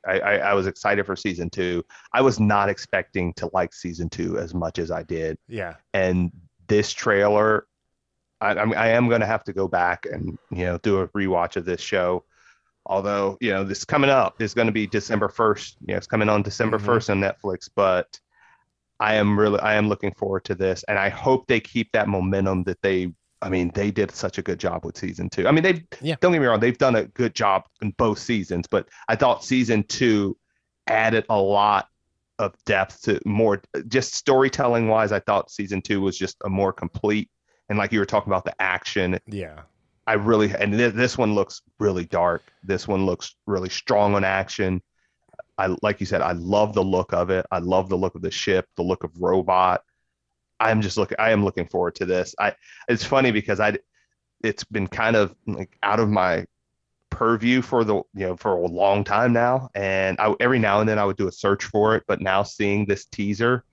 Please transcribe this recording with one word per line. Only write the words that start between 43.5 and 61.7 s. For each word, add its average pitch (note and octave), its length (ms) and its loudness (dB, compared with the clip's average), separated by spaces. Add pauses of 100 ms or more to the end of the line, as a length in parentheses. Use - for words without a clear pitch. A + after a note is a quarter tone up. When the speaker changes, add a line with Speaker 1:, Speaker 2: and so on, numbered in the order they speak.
Speaker 1:
strong G#2 440 2
on G2 100 2
action. F#2+ 580 -2 (760)
I, F#2 260 -2
like G#2+ 180 -2
you F#2+ 60 -4
said, F#2 160 -2
I F2+ 100 0
love G2+ 420 0
the G2 80 2
look F#2 300 0
of F2 180 0
it. F#2 220 0
I F2+ 60 -2
love F#2 320 0
the F#2 80 0
look F#2 180 -2
of F2 60 -12
the E2+ 80 -4
ship, F#2 360 0 (100)
the F2+ 60 -4
look F2+ 220 -2
of D#2+ 60 -8 (100)
Robot. F#2 640 2 (760)
I'm A2+ 220 2
just F#2+ 160 -2
looking, G2+ 240 0
I A2+ 100 4
am G#2 140 4
looking F#2 240 -2
forward F2 280 -2
to F#2 100 -4
this. F2+ 340 -2
I, G#2 140 0 (340)
it's A#2+ 160 0
funny C3 260 4
because G#2 300 -2
I, G#2+ 160 2 (640)
it's A2 220 -4
been G2 240 -4
kind A2+ 280 0
of, G2+ 180 2 (120)
like, F#2+ 360 -8
out G#2 180 2
of G#2+ 80 2
my F#2 380 0 (640)
purview A#2 520 0
for A#2+ 220 0
the, G#2 120 2 (180)
you G2 120 -4
know, F2+ 100 -4
for G#2 200 -2
a F2 100 0
long G2 380 2
time A#2+ 280 2
now. B2 420 0
And F#2+ 440 -2
I, G#2+ 220 2
every B2 180 4
now G#2+ 220 4
and A2 80 2
then G#2+ 100 2
I G#2 60 2
would G2 140 0
do F#2+ 100 0
a - 40 -4
search G2 320 0
for G#2+ 300 2